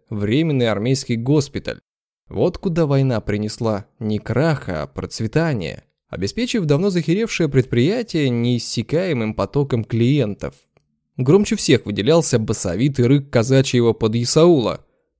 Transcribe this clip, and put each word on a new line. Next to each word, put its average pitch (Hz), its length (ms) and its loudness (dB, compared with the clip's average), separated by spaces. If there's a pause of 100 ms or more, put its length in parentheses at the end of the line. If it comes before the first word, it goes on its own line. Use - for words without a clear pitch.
временный 123 580 0
армейский 117 480 -2
госпиталь. 131 640 -2 (480)
Вот 120 300 -2
куда 165 280 -2
война 135 360 0
принесла 107 640 -4 (120)
не 107 220 -4
крах, 135 480 -2
а 76 200 -6
процветание, 113 1000 -4 (240)
обеспечив 208 560 -4
давно 147 240 2
захеревшее 175 580 -2
предприятие 143 800 0
неиссякаемым 120 1080 -2
потоком 123 500 -2
клиентов. 117 720 0 (600)
Громче 185 400 4
всех - 300 2
выделялся 117 540 2
басовитый 113 680 0
рык 139 220 2
казачьего 120 640 2
подъясаула. 117 920 2 (340)